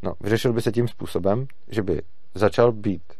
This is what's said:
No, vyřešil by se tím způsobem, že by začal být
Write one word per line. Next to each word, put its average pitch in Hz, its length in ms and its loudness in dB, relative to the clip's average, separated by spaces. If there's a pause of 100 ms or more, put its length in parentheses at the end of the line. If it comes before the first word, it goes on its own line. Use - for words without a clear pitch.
No, 92 180 -2
vyřešil 113 320 2
by 113 80 0
se 117 100 0
tím 120 160 2
způsobem, 98 580 0 (240)
že 104 140 -2
by 90 180 0 (340)
začal 107 360 4
být 104 320 -2 (160)